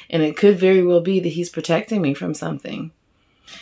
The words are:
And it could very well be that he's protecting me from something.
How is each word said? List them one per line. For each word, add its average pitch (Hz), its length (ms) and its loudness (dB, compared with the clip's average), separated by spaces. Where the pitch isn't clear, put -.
And 165 120 0
it 151 140 0
could 202 240 4
very 185 240 4
well 175 160 4
be 185 220 0
that 175 80 -4
he's 175 200 -6
protecting 190 520 -2
me 143 120 0
from 165 200 -6
something. 160 580 -10